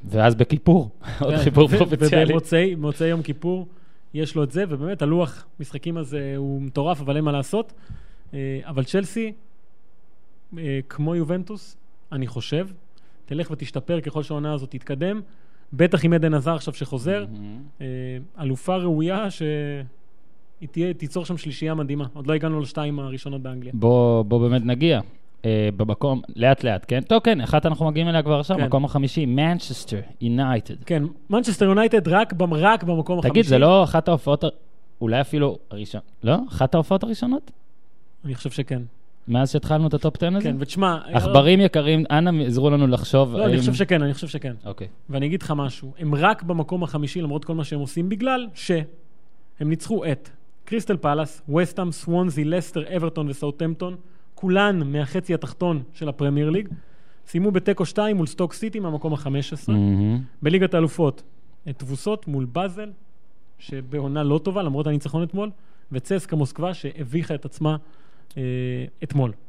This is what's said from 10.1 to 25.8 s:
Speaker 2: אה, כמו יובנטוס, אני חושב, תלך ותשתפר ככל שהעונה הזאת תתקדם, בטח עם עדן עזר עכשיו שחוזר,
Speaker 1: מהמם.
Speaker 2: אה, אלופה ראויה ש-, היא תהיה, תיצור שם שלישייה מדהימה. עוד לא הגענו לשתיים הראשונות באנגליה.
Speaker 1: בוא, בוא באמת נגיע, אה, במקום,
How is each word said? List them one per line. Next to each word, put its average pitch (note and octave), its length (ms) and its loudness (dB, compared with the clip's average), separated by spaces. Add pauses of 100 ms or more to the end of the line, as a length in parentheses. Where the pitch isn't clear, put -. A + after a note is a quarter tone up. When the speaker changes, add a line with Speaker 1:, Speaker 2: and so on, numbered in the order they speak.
Speaker 2:
אה, C#3 300 -2
כמו D3+ 260 -2
יובנטוס, F3 640 -4 (360)
אני C3+ 140 -2
חושב, D3 420 -2 (580)
תלך D#3 240 -6
ותשתפר D3+ 500 -4
ככל D3 220 -4
שהעונה D3+ 300 -4
הזאת C3+ 180 -6
תתקדם, D#3 500 -4 (520)
בטח D#3+ 320 6
עם E3 80 8
עדן D#3+ 220 6
עזר D3+ 200 2
עכשיו D3 200 -6
שחוזר, D3+ 580 -2
Speaker 1:
מהמם. G#2 300 -12 (180)
Speaker 2:
אה, C#3 60 -8 (540)
אלופה C#3+ 360 -2
ראויה F3+ 540 0
ש-, F3+ 120 -8 (1200)
היא D#3 80 -12
תהיה, E3+ 260 -2
תיצור D3+ 300 -6
שם F3 120 -6
שלישייה D#3 380 -4
מדהימה. C#3+ 380 -2
עוד C#3+ 140 -10
לא D3+ 60 2
הגענו D#3 280 0
לשתיים D3 380 -4
הראשונות C3+ 440 -8
באנגליה. B2+ 340 -10
Speaker 1:
בוא, A#2 460 6
בוא A#2 260 4
באמת B2 160 2
נגיע, B2 360 4 (440)
אה, G#2+ 320 4
במקום, A2 440 0 (160)